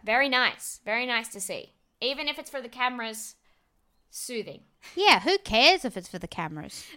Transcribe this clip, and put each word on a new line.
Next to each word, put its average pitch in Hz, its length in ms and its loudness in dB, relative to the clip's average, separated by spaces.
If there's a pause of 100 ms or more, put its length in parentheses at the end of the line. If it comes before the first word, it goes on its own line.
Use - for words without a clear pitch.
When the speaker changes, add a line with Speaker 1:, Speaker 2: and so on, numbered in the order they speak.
Speaker 1:
Very 254 240 2
nice. - 560 0
Very 226 220 -2
nice 233 220 -2
to 202 120 -12
see. 156 320 -10 (300)
Even 277 260 -2
if 285 100 -4
it's 302 120 -14
for 277 100 -8
the 240 80 -12
cameras, 240 680 -4 (720)
soothing. - 500 -8 (340)
Speaker 2:
Yeah, 349 260 6
who 349 180 2
cares 285 480 4
if 208 100 -6
it's 175 120 -10
for 185 100 -12
the 170 100 -10
cameras? 156 560 -10 (120)